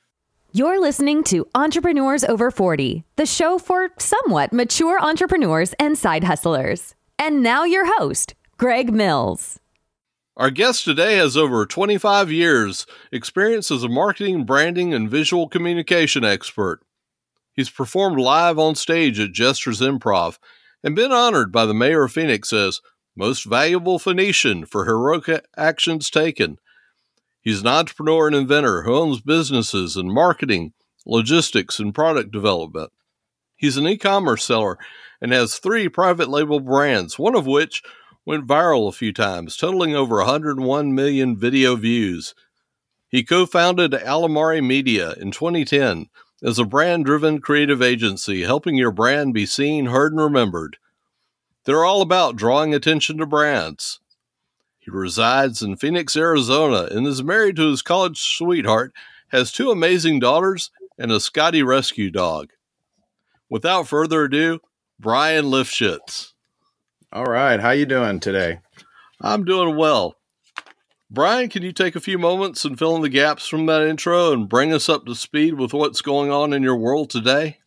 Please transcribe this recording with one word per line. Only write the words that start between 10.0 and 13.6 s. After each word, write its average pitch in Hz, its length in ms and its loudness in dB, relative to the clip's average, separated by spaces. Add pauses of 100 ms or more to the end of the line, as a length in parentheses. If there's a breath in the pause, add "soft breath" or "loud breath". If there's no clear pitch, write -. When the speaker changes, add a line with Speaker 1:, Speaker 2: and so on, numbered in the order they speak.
Speaker 2:
Our 131 100 4
guest 208 380 0
today 175 320 2
has 147 180 2
over 127 300 2
twenty-five 202 640 0
years 139 540 2 (260 loud breath)
experience 196 580 -2